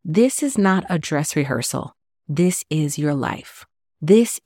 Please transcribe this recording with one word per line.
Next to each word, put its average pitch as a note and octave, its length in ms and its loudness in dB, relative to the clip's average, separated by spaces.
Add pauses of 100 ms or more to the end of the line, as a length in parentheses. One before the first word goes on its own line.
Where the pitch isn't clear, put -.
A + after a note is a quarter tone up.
"This A3+ 400 2
is C4+ 120 -2
not F#3+ 320 2
a F3+ 80 -2
dress D3+ 380 -4
rehearsal. C3+ 640 -4 (320)
This F3 420 0
is D3+ 300 -2
your D3 140 0
life. - 520 -8 (360)
This G#3+ 440 4